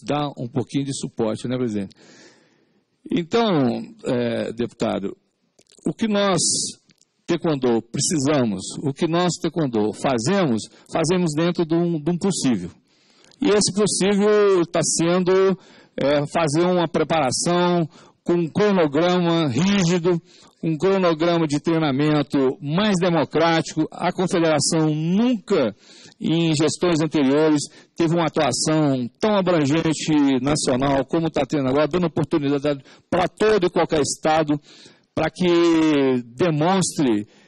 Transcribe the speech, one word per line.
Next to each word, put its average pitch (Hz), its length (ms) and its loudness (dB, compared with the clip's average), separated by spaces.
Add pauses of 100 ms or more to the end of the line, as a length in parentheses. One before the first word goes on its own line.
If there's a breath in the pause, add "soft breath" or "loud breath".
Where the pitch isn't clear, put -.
dá 147 320 -4
um 131 100 -8
pouquinho 135 380 -4
de 135 120 -8
suporte, 113 500 -6
né, 127 100 -4
presidente? 104 360 -6 (1200 soft breath)
Então, 160 720 0 (220)
é, 117 480 -4
deputado, 107 640 -6 (680)
o 160 80 -2
que - 140 -2
nós, 202 320 0 (880)
taekwondo, 139 540 0
precisamos, 135 800 -2 (200)
o 135 120 -2
que 175 140 -2
nós, 170 340 0
taekwondo, 120 500 0
fazemos, 135 720 0 (300 loud breath)
fazemos 170 440 0
dentro 170 300 0
de 160 100 -2
um, 170 240 0
de 147 100 -4
um 175 80 0
possível. 120 540 -2 (720 soft breath)
E 190 80 0
esse 202 240 2
possível 202 920 2
tá 165 180 -2
sendo, 175 480 0 (680 loud breath)
é, 143 300 0
fazer 165 360 0
uma 180 240 0
preparação 165 1000 0 (360 loud breath)
com 175 100 0
um 175 140 0
cronograma 170 1000 2
rígido, 175 720 0 (400 loud breath)
um 165 160 -2
cronograma 170 720 2
de 143 120 -2
treinamento 147 1000 0
mais 190 380 0
democrático. 160 920 0
A - 200 -4
confederação 165 840 0
nunca, 180 800 0 (460 loud breath)
em 165 340 0
gestões 156 480 0
anteriores, 151 600 2 (340 loud breath)
teve 165 180 0
uma 170 120 0
atuação 143 840 0 (100)
tão 214 180 2
abrangente 160 760 0 (280)
nacional 139 640 0
como 165 240 -2
tá 147 160 -2
tendo 139 240 -2
agora, 147 180 2
dando 175 200 -2
oportunidade 143 760 -2 (260 loud breath)
pra 175 180 0
todo 208 400 2
e - 20 0
qualquer 160 320 0
estado, 151 580 0 (560 loud breath)
pra 160 140 -2
que 160 960 2
demonstre, 151 1000 0 (220 soft breath)